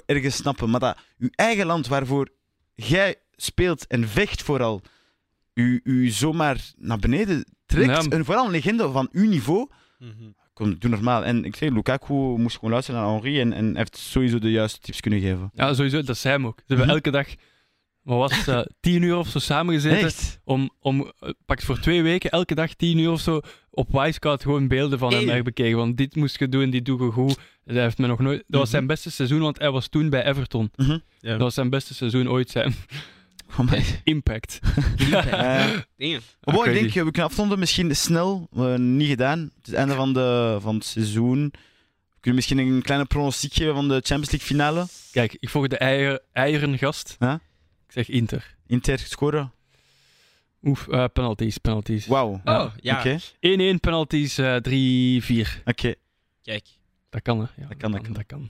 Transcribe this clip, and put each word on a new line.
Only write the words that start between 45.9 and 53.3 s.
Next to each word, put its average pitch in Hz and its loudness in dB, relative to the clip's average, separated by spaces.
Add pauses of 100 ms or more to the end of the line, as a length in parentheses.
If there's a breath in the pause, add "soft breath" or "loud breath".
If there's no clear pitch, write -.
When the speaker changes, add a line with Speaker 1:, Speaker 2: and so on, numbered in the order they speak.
Speaker 2:
eieren 143 0
gast. - -4
Speaker 1:
Ja? 123 2 (540)
Speaker 2:
Ik - -20
zeg 120 -4
Inter. 120 -2 (120)
Speaker 1:
Inter 127 0
scoren? 143 -4 (1120 soft breath)
Speaker 2:
Oef, - 0
eh, 127 2
penalties, 113 -2
penalties. 110 -2
Speaker 1:
Wauw. 113 0
Speaker 2:
Ja. - 2
Speaker 3:
Oh, 123 -8 (100)
ja. 131 -2
Speaker 1:
Oké. 127 0 (200)